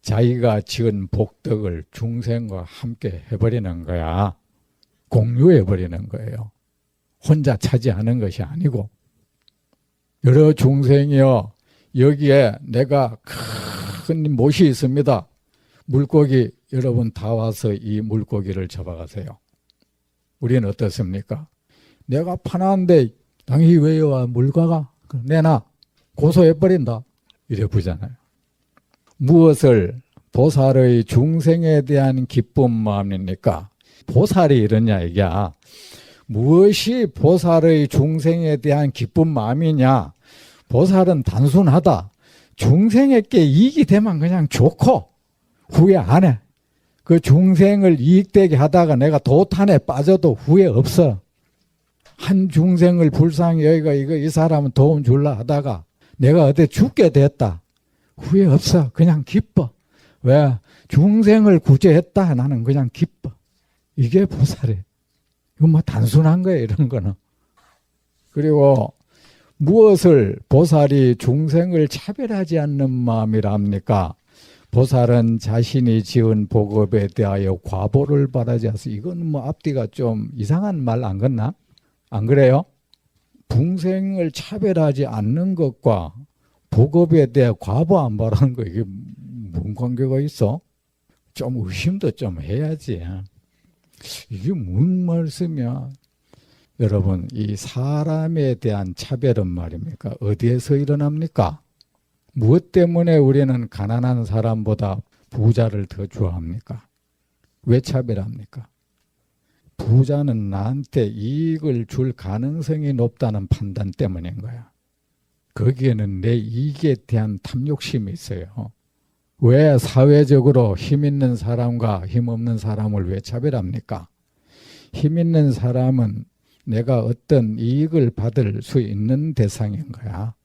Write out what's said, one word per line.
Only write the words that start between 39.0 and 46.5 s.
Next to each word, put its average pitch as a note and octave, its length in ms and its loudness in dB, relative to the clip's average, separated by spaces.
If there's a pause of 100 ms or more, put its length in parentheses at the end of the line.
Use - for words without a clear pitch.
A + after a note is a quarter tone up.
마음이냐? C3 840 0 (560)
보살은 F3+ 560 2
단순하다. C#3 880 2 (460)
중생에게 G#3 880 2
이익이 A#3+ 400 4
되면 G3+ 340 2
그냥 E3+ 300 0
좋고 D3 560 2 (640)
후회 F#3+ 260 6
안 D3 300 4
해. A#2+ 140 2 (680)